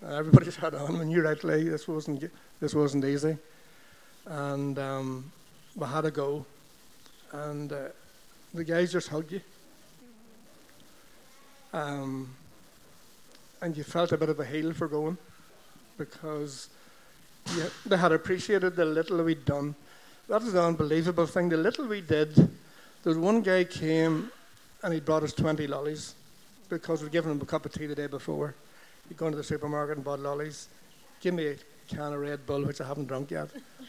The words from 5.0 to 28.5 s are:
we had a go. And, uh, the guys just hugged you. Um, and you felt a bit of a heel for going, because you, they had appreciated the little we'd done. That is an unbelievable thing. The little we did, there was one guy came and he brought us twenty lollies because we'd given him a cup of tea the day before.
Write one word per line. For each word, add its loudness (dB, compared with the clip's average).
we -6
had -2
a 0
go. -2
And, -8
uh, -8
the -4
guys 2
just 0
hugged -4
you. -6
Um, -6
and -4
you -8
felt 0
a 4
bit 2
of 0
a -2
heel -2
for -2
going, -2
because -8
you, -2
they 6
had 6
appreciated 2
the 4
little 2
we'd 0
done. 0
That 2
is -4
an 6
unbelievable 2
thing. 2
The 4
little 0
we -4
did, 2
there 10
was 2
one 4
guy 4
came 2
and -2
he -2
brought 2
us -2
twenty 0
lollies -6
because -2
we'd -8
given 0
him -2
a -6
cup -4
of -8
tea -6
the -6
day -6
before. -4